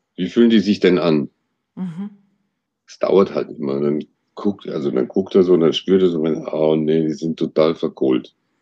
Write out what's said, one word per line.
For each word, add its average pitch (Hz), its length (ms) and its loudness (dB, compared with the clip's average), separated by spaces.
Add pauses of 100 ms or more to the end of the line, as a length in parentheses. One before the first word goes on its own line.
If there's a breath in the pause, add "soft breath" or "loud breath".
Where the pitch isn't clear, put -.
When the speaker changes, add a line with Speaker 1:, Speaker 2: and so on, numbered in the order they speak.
(160)
Speaker 1:
wie 90 140 -6
fühlen 117 200 4
die 113 100 4
sich 98 200 2
denn 90 200 4
an?" 78 300 0 (460)
Speaker 2:
Mhm. 185 360 -10 (760)
Speaker 1:
Es - 120 -20
dauert 92 340 2
halt 73 160 -4
immer. 69 300 -6
Dann 73 240 -2 (320)
guckt, - 340 -6
also 76 220 -4
dann 64 160 -2
guckt - 280 -4
er 98 80 6
so 90 100 2
und 82 80 4
dann 76 120 2
spürt 92 300 2
er 92 60 4
so, 82 140 -2
wenn, 80 240 -4
"Oh 78 280 0
nee, 78 320 0
die 78 60 -4
sind 78 260 -6
total 80 360 0
verkohlt." 65 600 -4 (260)